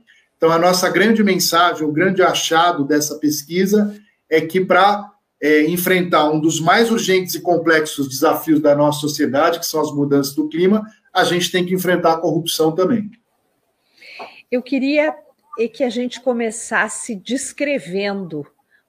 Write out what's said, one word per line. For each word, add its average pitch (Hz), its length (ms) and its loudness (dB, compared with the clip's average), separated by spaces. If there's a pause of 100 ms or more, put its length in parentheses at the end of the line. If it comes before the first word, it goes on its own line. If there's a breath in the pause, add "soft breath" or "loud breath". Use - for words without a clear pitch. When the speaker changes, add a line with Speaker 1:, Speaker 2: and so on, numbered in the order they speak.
(360 soft breath)
Speaker 1:
Então, 165 140 2
a 165 80 2
nossa 180 300 2
grande 208 340 2
mensagem, 170 640 2
o 151 80 -2
grande 180 300 2
achado 165 640 2
dessa 147 320 -2
pesquisa 190 800 0 (320 loud breath)
é 160 120 2
que 175 200 -2
pra, 196 500 2 (300)
é, 151 260 2
enfrentar 175 640 0
um 156 100 0
dos 156 200 0
mais 214 300 4
urgentes 190 440 0
e 151 60 -8
complexos 156 680 0
desafios 147 520 0
da 143 140 4
nossa 147 260 0
sociedade, 147 600 0
que - 60 -10
são 156 140 -4
as 147 120 -2
mudanças 143 420 0
do 156 140 -2
clima, 185 360 2 (280 loud breath)
a 180 120 2
gente 175 280 -2
tem 180 120 0
que 185 100 -4
enfrentar 175 400 2
a - 40 -4
corrupção 160 540 -2
também. 156 380 -2 (1400 loud breath)
Speaker 2:
Eu 247 120 -2
queria 285 520 0 (440)
é 226 100 0
que 269 160 -6
a 240 60 0
gente 247 300 -6
começasse 226 920 -4
descrevendo 196 1300 -6 (420)